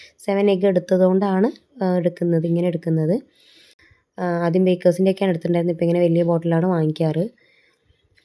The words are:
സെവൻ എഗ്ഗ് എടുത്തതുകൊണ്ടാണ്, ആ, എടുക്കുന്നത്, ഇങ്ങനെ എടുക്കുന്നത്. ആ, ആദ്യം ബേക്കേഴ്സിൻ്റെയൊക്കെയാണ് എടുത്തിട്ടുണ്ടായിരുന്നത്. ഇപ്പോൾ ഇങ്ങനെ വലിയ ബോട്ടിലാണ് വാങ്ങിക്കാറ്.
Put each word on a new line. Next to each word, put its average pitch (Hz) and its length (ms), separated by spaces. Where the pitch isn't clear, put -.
സെവൻ 202 340
എഗ്ഗ് 190 160
എടുത്തതുകൊണ്ടാണ്, 190 800
ആ, 190 80
എടുക്കുന്നത്, 170 480
ഇങ്ങനെ 170 220
എടുക്കുന്നത്. 165 480
ആ, 185 80
ആദ്യം 175 220
ബേക്കേഴ്സിൻ്റെയൊക്കെയാണ് 185 680
എടുത്തിട്ടുണ്ടായിരുന്നത്. 170 420
ഇപ്പോൾ 170 120
ഇങ്ങനെ 175 180
വലിയ 170 180
ബോട്ടിലാണ് 170 420
വാങ്ങിക്കാറ്. 160 600